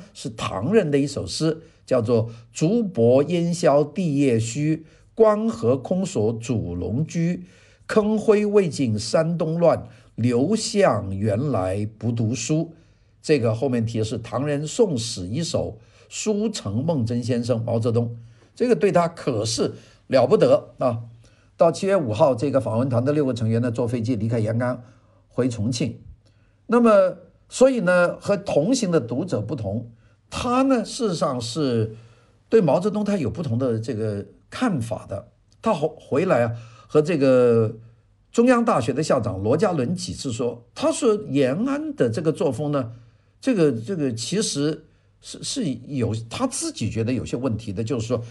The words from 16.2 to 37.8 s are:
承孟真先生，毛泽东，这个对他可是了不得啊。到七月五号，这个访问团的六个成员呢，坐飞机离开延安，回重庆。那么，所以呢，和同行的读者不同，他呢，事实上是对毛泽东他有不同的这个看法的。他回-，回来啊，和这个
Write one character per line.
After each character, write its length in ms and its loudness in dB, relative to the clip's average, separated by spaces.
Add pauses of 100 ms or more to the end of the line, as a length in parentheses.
承 340 -6
孟 220 0
真 160 -2
先 220 -2
生， 200 -2
毛 140 -2
泽 140 0
东， 260 -2 (380)
这 120 0
个 80 2
对 160 2
他 180 4
可 360 -4
是 280 -2 (340)
了 180 4
不 120 4
得 420 4
啊。 240 -2 (540)
到 140 6
七 140 -4
月 120 2
五 160 -2
号， 200 4
这 160 -2
个 100 2
访 200 -2
问 100 0
团 140 0
的 80 2
六 140 2
个 80 0
成 160 -2
员 120 2
呢， 80 -2
坐 160 -2
飞 160 -2
机 140 -2
离 140 -4
开 100 0
延 220 -2
安， 200 -4 (460)
回 220 -2
重 200 -4
庆。 300 -4 (680)
那 120 2
么， 380 6 (320)
所 200 6
以 120 0
呢， 380 2
和 180 0
同 360 0
行 160 0
的 100 2
读 260 -4
者 160 -4
不 140 -8
同， 360 -8 (380)
他 340 0
呢， 220 2
事 240 -4
实 60 -2
上 240 -2
是 560 -2 (520)
对 140 6
毛 180 4
泽 100 -2
东 140 -2
他 140 -2
有 120 -2
不 140 -6
同 160 -2
的 180 0
这 160 -6
个 320 -6 (240)
看 300 -2
法 260 -8
的。 220 -10 (340)
他 120 2
回-， 140 0 (120)
回 260 -2
来 180 4
啊， 80 0 (360)
和 140 4
这 160 0
个 600 4 (540)